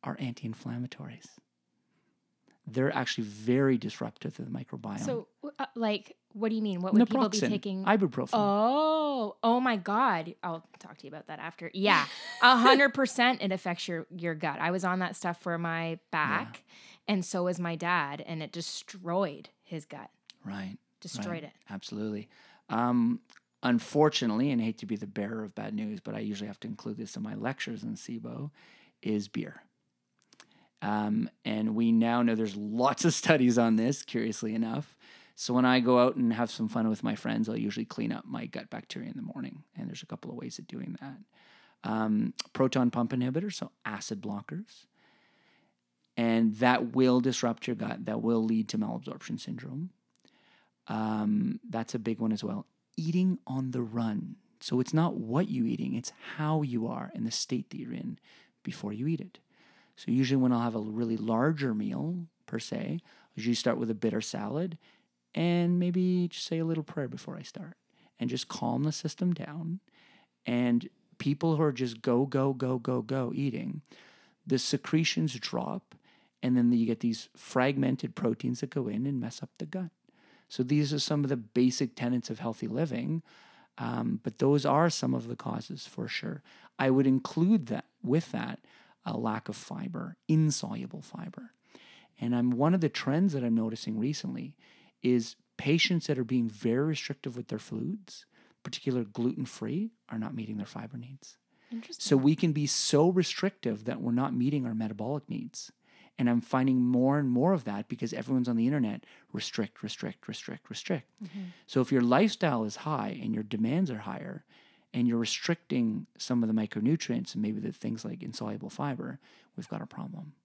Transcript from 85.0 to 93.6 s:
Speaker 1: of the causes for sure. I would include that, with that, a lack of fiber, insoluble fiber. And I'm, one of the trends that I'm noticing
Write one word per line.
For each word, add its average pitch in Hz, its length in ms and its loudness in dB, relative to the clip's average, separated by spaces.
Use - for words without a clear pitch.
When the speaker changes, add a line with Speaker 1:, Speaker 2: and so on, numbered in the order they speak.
Speaker 1:
of 120 140 -4
the 120 80 -6
causes 117 500 -8
for 117 220 -8
sure. - 340 -6
I 131 120 4
would 135 160 6
include 160 600 4
that, - 180 -4
with 147 300 0
that, 117 280 -6
a 117 120 -4
lack 110 320 -4
of 104 80 -8
fiber, - 600 -10
insoluble 151 760 0
fiber. - 500 -14
And 120 140 0
I'm, 123 160 2
one 143 240 4
of 190 60 2
the 156 80 2
trends 165 440 2
that 135 120 -2
I'm 117 100 2
noticing 113 440 -2